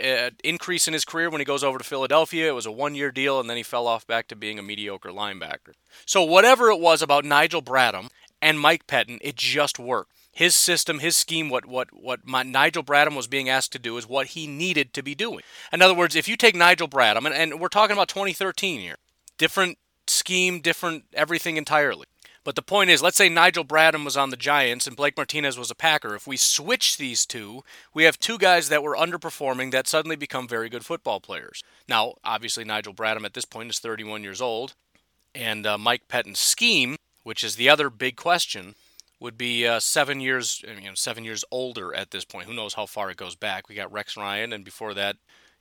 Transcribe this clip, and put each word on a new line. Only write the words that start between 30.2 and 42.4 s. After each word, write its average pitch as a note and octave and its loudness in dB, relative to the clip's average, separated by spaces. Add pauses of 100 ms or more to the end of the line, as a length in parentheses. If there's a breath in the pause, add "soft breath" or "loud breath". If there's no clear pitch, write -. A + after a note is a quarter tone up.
very A#2 -6
good A#2 -12
football B2+ -6
players. - -14 (240 soft breath)
Now, A#2 0
obviously, A2+ -6
Nigel G#2+ -6
Bradham A2 -2
at G2+ -10
this B2 -10
point A#2 -14
is - -6
thirty-one G#2+ -10
years G2 -10
old, B2 -4 (600)
and, A2 -6
uh, G#2 0
Mike A#2+ -2
Pettine's A2 -4
scheme, D#3 2 (240)
which A2+ -8
is G2+ -6
the A#2+ 2
other D3 4
big B2 -6
question, A2 -2 (460 soft breath)
would A#2+ -12
be, A#2+ -2
uh, A#2 2
seven C#3 -2
years, C3 -4
you G2+ -16
know, F#2+ -14
seven A2+ -6
years A2+ -10
older A#2+ -8
at F#2+ -8
this F#2+ -10
point. F2+ -16